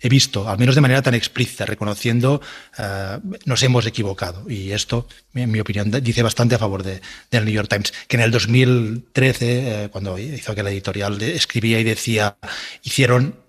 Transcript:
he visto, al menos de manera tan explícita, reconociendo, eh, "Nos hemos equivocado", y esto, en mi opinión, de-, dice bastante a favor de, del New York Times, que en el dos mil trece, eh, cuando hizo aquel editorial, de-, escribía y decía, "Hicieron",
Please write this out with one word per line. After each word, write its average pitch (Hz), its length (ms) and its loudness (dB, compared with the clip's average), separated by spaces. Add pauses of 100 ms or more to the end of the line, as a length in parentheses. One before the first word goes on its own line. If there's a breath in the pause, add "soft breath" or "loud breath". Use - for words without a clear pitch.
he 123 80 0
visto, 113 400 2
al 98 80 -4
menos 127 180 4
de 151 60 6
manera 131 200 4
tan 127 120 2
explícita, 117 520 -2
reconociendo, 117 760 0 (360 loud breath)
eh, 98 420 -8 (260)
"Nos 131 180 0
hemos 123 220 4
equivocado", 98 640 -6
y 98 220 -6
esto, 117 360 -4 (260 loud breath)
en 123 160 -2
mi 110 120 0
opinión, 104 280 -2
de-, 131 120 0
dice 117 220 0
bastante 120 320 2
a - 20 4
favor 98 260 -2
de, 95 160 -8 (320 loud breath)
del 110 140 2
New 107 80 0
York 104 160 0
Times, 104 240 -2 (160 loud breath)
que 123 80 2
en 117 60 4
el 113 80 2
dos 110 180 2
mil 123 640 2
trece, 123 720 0
eh, 101 40 -8
cuando 95 300 -6
hizo 127 320 -10
aquel 101 160 -4
editorial, 98 500 -4
de-, 117 200 -4
escribía 113 420 2
y 113 60 2
decía, 107 500 0 (480 loud breath)
"Hicieron", 127 520 2 (140)